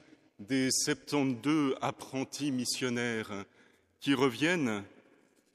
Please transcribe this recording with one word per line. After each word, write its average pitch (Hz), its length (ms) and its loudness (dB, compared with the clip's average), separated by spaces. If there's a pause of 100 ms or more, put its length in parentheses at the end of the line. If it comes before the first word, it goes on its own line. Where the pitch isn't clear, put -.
(380)
des 131 320 0
septante-deux 139 1080 0
apprentis 135 720 -4
missionnaires 120 920 -2 (560)
qui 139 140 2
reviennent 127 680 2 (720)